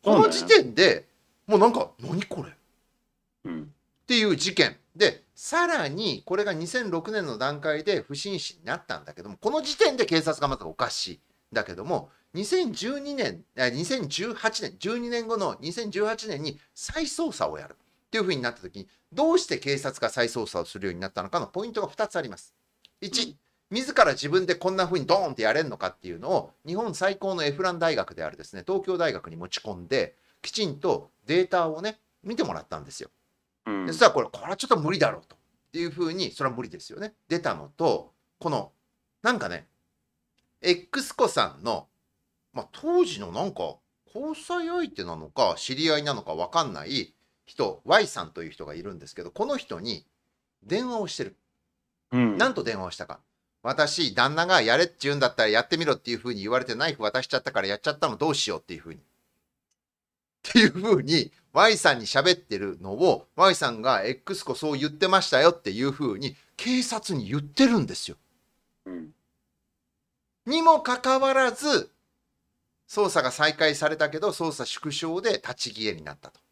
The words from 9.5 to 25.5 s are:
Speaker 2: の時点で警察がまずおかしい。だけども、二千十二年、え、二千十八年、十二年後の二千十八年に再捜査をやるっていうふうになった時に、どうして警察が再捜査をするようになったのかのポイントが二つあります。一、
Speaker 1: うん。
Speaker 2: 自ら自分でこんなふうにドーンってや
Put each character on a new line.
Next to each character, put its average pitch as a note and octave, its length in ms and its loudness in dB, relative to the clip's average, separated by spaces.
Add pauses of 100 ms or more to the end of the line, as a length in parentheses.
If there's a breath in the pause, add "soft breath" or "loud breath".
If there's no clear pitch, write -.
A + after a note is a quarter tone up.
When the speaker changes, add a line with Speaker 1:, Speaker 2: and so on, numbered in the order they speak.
Speaker 2:
の D4+ 100 0
時 - 160 -6
点 G4+ 180 4
で - 120 0
警 E3 140 4
察 D#3 200 -2
が C#3+ 60 0
ま C3+ 100 -2
ず - 60 -16
お D#2+ 100 -10
か B2+ 160 -2
し - 180 -6
い。 E2 120 -14 (340)
だ A2 100 0
け F2+ 120 -10
ど F#2+ 100 -10
も、 D#3 240 -4 (240 soft breath)
二 F#3 100 -6
千 E4+ 300 0
十 C4 260 -6
二 C#4+ 140 -10
年、 C3+ 320 -4 (100)
え、 B2+ 140 2
二 C#3+ 160 -4
千 A3 240 -2
十 G3+ 240 -4
八 - 280 -2
年、 - 180 -10
十 A3 180 -4
二 A#3+ 120 -6
年 A#3 180 -4
後 A3+ 100 -2
の D#3+ 240 -2
二 D#3+ 100 -8
千 A3 200 -8
十 G#3 120 -2
八 A3 240 -4
年 D3 140 -6
に D3+ 180 -8 (140 soft breath)
再 - 300 -6
捜 D#4+ 280 -2
査 - 160 -2
を D2+ 120 -6
や - 80 -14
る - 60 -20
っ - 360 -20
て A3 80 -2
い A3 40 2
う - 20 2
ふ F3+ 60 0
う F3 40 0
に C3 80 -2
な B2 80 0
っ - 60 -4
た - 60 -20
時 F#2 180 -14
に、 F#2+ 80 -16 (260)
ど D#4 200 4
う F4+ 60 6
し - 60 0
て C#3 140 -4
警 C#3 180 -2
察 C#3 240 -6
が A2+ 80 0
再 A#2+ 180 2
捜 A2+ 200 -4
査 F2 140 -4
を D#2+ 40 -4
す - 140 -14
る G2 80 -4
よ F2+ 40 -2
う - 40 -6
に F2 40 -12
な F#2+ 100 -8
っ - 40 -16
た - 80 -4
の F#2+ 80 -8
か F3 100 -2
の A2+ 60 -4
ポ G3 180 -8
イ A#3+ 40 -8
ン A3 60 -12
ト G#3+ 80 -4
が F#3+ 60 -4
二 G#3+ 200 -4
つ - 100 -8
あ E3 40 -2
り C3+ 60 -8
ま G2 100 -14
す。 - 180 -20 (440)
一、 B3+ 240 -4
Speaker 1:
う - 40 -2
ん。 - 100 -18 (320)
Speaker 2:
自 C4 240 -4
ら F3 200 6
自 C#3+ 160 -4
分 F3+ 160 2
で F3 100 2
こ F#3 160 -2
ん F#3+ 40 -4
な F#3 120 2
ふ E3+ 60 -2
う F3 60 0
に C3 60 -4
ド F3 100 4
ー F#3 140 0
ン - 20 -6
っ B2 40 -10
て A2 80 -2
や G#2+ 100 4